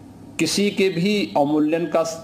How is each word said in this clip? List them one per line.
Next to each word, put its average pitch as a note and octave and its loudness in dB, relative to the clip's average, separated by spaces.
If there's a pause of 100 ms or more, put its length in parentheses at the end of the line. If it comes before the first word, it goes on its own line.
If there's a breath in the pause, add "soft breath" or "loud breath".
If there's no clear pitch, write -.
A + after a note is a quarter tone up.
(380)
किसी G3 2
के G3 2
भी F#3+ 0
अवमूल्यन D3+ 2
का E3 0 (200)